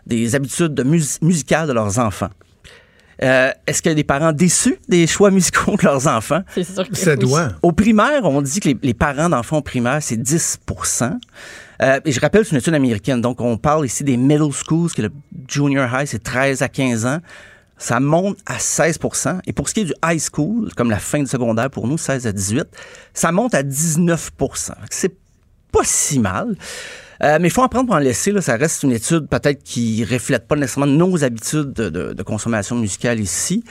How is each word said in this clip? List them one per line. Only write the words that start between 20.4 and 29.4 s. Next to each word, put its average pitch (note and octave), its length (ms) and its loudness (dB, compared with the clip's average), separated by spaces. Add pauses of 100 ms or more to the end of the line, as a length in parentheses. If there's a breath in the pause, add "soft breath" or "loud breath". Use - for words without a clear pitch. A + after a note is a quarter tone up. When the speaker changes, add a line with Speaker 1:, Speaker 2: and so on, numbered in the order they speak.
Speaker 1:
comme A#2+ 140 0
la G2+ 100 0
fin - 200 -2
du C#3+ 80 0
secondaire A#2+ 420 -2
pour A2+ 180 -6
nous, D3+ 120 -2
seize C3 280 -4
à G#2+ 40 -2
dix-huit, G#2 360 -2 (460 loud breath)
ça E3 180 0
monte G#3+ 240 0
à C#3+ 80 2
dix-neuf D#3+ 680 0
pour - 260 -4
cent. - 180 -4 (140)
C'est - 260 -4 (560)
pas G#4+ 120 2
si - 360 0
mal. E3+ 360 -2 (680 loud breath)
Euh, D3+ 160 4
mais F3 100 4
il - 20 0
faut - 100 2
en C4 60 2
prendre B3 200 0
pour G#3+ 80 2
en D3+ 40 4
laisser, C3+ 320 0
là, G3+ 100 0
ça C3+ 160 0
reste D#3+ 240 -2
une C#3 100 2
étude C3+ 360 0
peut-être C#3 360 -2